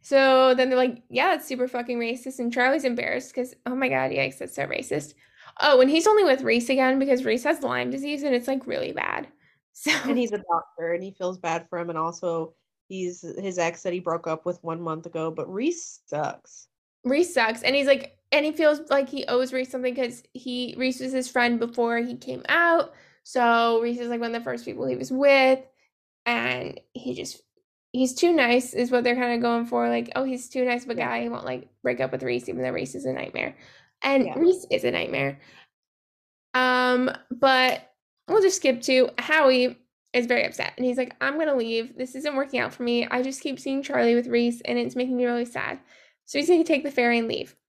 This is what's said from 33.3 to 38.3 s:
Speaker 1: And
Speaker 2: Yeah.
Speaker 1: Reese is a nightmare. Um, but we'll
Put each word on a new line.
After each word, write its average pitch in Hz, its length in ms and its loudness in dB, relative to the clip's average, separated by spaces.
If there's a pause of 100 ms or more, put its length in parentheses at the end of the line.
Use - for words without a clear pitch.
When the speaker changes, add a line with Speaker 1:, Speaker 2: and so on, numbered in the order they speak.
Speaker 1:
And 269 260 2
Speaker 2:
Yeah. - 80 -8
Speaker 1:
Reese 349 340 2
is - 140 0
a 240 80 2
nightmare. 139 480 -4 (1120)
Um, 254 560 2 (200)
but 254 640 2 (340)
we'll 403 140 6